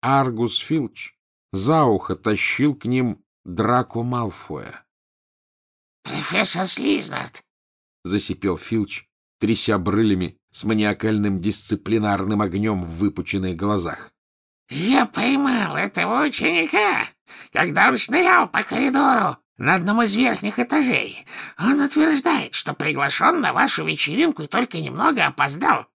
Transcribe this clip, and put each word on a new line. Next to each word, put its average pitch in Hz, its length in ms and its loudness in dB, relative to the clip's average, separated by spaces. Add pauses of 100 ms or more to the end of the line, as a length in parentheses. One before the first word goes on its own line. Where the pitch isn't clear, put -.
Аргус 123 560 2
Филч - 560 -4 (380)
за 143 320 4
ухо 98 300 2
тащил 131 600 0
к - 100 -16
ним 123 400 0 (220)
Драко 117 560 0
Малфоя. 117 840 -6 (1160)
"Профессор 175 640 -2
Слизнард!" - 760 -2 (640)
засипел 95 540 -2
Филч, - 500 -4 (340)
тряся 107 360 2
брылями 98 600 0 (140)
с - 120 -10
маниакальным 104 760 0
дисциплинарным 104 1040 0
огнем 98 420 0
в 82 140 -10
выпученных 92 580 -2
глазах. 92 560 -4 (580)
"Я 220 360 2
поймал 247 720 0
этого 202 480 -2
ученика, 180 840 0 (440)
когда 175 360 2
он 254 100 2
шнырял 349 500 2
по - 140 -2
коридору 254 720 2 (200)
на 160 180 2
одном 196 280 2
из 202 120 2
верхних 214 440 0
этажей. 247 680 0 (320)
Он 262 220 2
утверждает, 302 720 2
что - 180 -4
приглашен 151 680 0
на 160 120 0
вашу 190 320 0
вечеринку 160 600 0
и - 20 -12
только 240 320 -4
немного 165 480 0
опоздал. 139 680 0